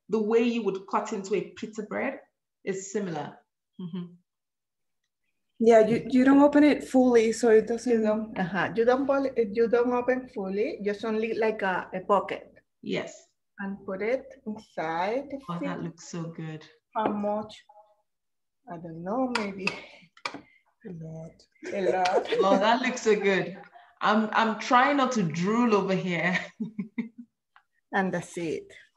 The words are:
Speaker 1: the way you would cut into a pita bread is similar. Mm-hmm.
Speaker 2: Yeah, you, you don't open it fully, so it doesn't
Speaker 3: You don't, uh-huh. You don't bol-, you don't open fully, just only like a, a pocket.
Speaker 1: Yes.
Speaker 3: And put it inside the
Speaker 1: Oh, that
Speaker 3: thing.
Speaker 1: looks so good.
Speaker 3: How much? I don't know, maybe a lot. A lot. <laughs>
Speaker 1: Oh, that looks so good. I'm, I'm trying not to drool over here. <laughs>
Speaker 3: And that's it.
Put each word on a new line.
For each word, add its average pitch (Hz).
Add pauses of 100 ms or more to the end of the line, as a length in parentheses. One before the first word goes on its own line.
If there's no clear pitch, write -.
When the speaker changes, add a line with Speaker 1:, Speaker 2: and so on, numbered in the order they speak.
Speaker 1:
the 220
way 220
you 233
would 190 (100)
cut 214
into 202
a 180 (160)
pita 214
bread 214 (460)
is 190
similar. 165 (420)
Mm-hmm. 175 (1600)
Speaker 2:
Yeah, 220
you, 233
you 254
don't 277
open 294
it 285
fully, 240
so 233
it 214
doesn't 233
Speaker 3:
You 226
don't, 220
uh-huh. 175
You 226
don't 262
bol-, 277
you 226
don't 240
open 254
fully, 202
just 202
only 220
like 220
a, 190
a 185
pocket. - (280)
Speaker 1:
Yes. - (480)
Speaker 3:
And 196
put 190
it 247 (220)
inside 202
the 277 (120)
Speaker 1:
Oh, 170
that 285
Speaker 3:
thing. -
Speaker 1:
looks -
so 170
good. 160 (320)
Speaker 3:
How 214
much? 208 (1160)
I 170
don't 165
know, 247
maybe 196 (1200)
a 190 (140)
lot. 160 (380)
A 202 (100)
lot. 185
<laughs> 480
Speaker 1:
Oh, 196
that 226
looks 254
so 214
good. 185 (440)
I'm, 214
I'm 220
trying 269
not 254
to 214
drool 208
over 190
here. 175 (220)
<laughs> 214 (1200)
Speaker 3:
And 190
that's 175
it. 170 (300)